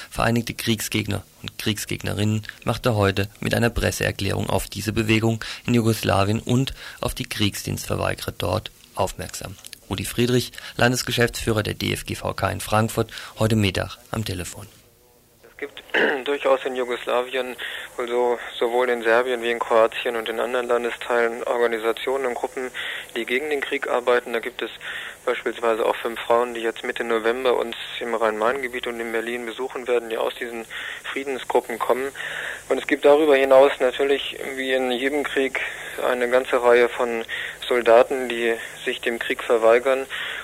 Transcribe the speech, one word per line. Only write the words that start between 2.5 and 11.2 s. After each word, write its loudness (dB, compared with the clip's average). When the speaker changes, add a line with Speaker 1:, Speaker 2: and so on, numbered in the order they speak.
Speaker 1:
machte 0
heute 2
mit 0
einer 4
Presseerklärung -2
auf 0
diese -6
Bewegung 2
in 0
Jugoslawien 2
und 0
auf -4
die -8
Kriegsdienstverweigerer -4
dort -4
aufmerksam. -6
Rudi -4
Friedrich, 0
Landesgeschäftsführer 2